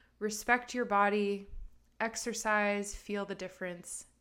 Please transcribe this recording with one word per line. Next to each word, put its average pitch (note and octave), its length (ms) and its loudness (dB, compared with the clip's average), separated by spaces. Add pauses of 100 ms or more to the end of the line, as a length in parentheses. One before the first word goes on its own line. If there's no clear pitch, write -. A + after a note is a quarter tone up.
(180)
respect A#3+ 560 0
your B3 100 0
body, G3+ 640 4 (520)
exercise, G3+ 960 0
feel G3+ 300 -4
the F#3+ 100 -6
difference, F3+ 720 -8 (160)